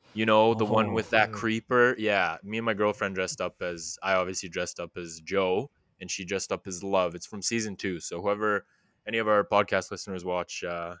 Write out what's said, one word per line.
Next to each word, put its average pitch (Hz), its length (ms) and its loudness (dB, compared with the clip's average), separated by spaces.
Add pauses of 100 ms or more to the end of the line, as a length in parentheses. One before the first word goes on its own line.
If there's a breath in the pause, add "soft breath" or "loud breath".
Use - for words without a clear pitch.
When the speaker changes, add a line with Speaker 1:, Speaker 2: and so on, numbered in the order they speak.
(140)
Speaker 1:
you 110 120 0
know, 110 280 6
the 110 120 2
one 110 220 2
Speaker 2:
Oh. 104 60 -4
Speaker 1:
with 113 160 -2
that 107 220 4
Speaker 3:
Mm. - 20 -8
Speaker 1:
creeper. 117 640 2
Yeah, 98 440 2
me 104 180 -6
and 113 60 -6
my 113 80 2
girlfriend 104 420 0
dressed 92 260 -4
up 90 200 -6
as, 85 400 -8
I 95 120 2
obviously 92 340 0
dressed 87 320 -6
up 87 160 -10
as 82 240 -10
Joe, 95 500 0 (300)
and 92 100 -12
she - 140 -8
dressed 95 300 -4
up 92 140 -8
as 92 180 -10
Love. 92 300 0
It's 87 100 -10
from 104 160 -12
season 110 340 -2
two, 92 240 -4
so 87 220 -8
whoever, 104 440 0 (400)
any 110 120 -4
of 113 100 0
our 104 160 6
podcast 101 480 2
listeners 95 320 -8
watch, 90 400 -4
uh, 87 380 -6